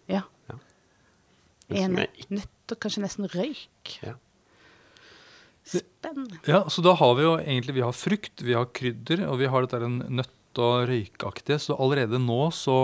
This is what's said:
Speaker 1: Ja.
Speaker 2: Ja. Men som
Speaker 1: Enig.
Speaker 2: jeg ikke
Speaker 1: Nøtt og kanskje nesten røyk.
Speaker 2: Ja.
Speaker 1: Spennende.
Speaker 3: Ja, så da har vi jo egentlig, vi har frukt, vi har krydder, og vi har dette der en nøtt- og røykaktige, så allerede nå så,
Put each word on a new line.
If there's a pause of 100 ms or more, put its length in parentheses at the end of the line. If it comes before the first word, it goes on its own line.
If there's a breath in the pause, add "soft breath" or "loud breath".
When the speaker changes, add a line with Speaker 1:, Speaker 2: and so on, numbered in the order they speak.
Speaker 1:
Ja. (240)
Speaker 2:
Ja. (1080 soft breath)
Men
som
Speaker 1:
Enig.
Speaker 2:
jeg (100)
ikke
Speaker 1:
Nøtt
og
kanskje
nesten
røyk.
Speaker 2:
Ja. (1500 loud breath)
Speaker 1:
Spennende.
Speaker 3:
Ja,
så
da
har
vi
jo
egentlig,
vi
har
frukt,
vi
har
krydder,
og
vi
har
dette
der
en
nøtt-
og
røykaktige,
så
allerede
nå
så, (100)